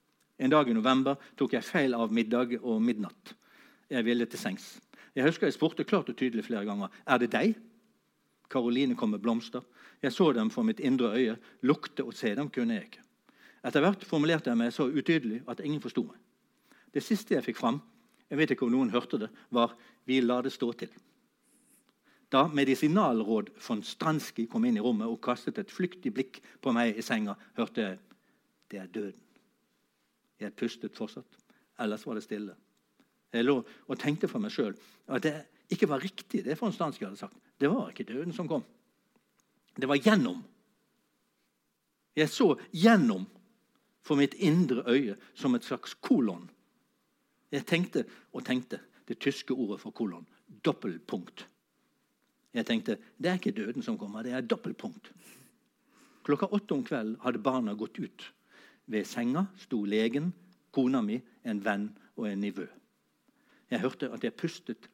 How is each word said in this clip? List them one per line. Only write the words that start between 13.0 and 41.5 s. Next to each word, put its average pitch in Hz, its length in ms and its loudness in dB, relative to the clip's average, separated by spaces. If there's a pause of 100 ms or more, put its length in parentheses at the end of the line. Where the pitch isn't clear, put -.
Etter 139 160 4
hvert 190 240 2
formulerte 156 420 2
jeg 120 80 2
meg 117 160 0
så 139 140 0
utydelig 131 600 0
at 117 120 -8
ingen 151 240 -4
forstod 120 240 -2
meg. - 100 -18 (760)
Det 143 100 -2
siste - 320 0
jeg 127 80 0
fikk 117 160 -4
fram, 135 220 0 (480)
jeg 139 80 -2
vet 147 180 4
ikke 131 100 0
om 117 80 2
noen 131 160 4
hørte 117 300 0
det, 107 100 -6 (220)
var: 120 240 2 (300)
«Vi 131 160 4
la 123 200 2
det 127 140 -4
stå 120 180 -2
til.» - 160 -12 (1400)
Da 135 140 6 (100)
medisinalråd 131 1040 4
von 107 260 -4
Stransky - 640 -4
kom 113 240 0
inn 113 80 2
i 104 80 -2
rommet 117 240 0
og 117 120 -4
kastet - 360 -4
et 101 160 -8
flyktig 175 400 -4
blikk 127 240 -6 (240)
på 135 100 0
meg 117 260 2
i 113 40 -6
senga, 107 320 -2 (240)
hørte 117 240 -2
jeg: 95 180 -4 (680)
«Det 101 100 -10
er 92 80 -12
døden.» 98 380 -8 (1120)
Jeg 104 160 -10
pustet - 400 -6
fortsatt, - 440 -12 (420)
ellers 107 260 -4
var 120 80 -6
det 104 80 -6
stille. 104 300 -10 (800)
Jeg 117 100 2
lå 135 160 4
og - 400 -8
tenkte 147 300 0
for 127 100 -4
meg 104 140 -4
selv 107 240 -2 (320)
at 131 160 -2
det 156 80 2 (400)
ikke 185 160 2
var 139 120 -2
riktig, - 440 -6
det 139 160 -2
von 214 120 0
Stransky - 320 -4
hadde 98 140 -12
sagt. - 160 -16 (240)
Det 139 100 4
var 190 200 0
ikke - 180 -12
døden 151 260 -6
som 170 140 -6
kom. 147 160 -2 (1120)
Det 131 140 -2
var 143 100 4
gjennom. 135 400 4 (1800)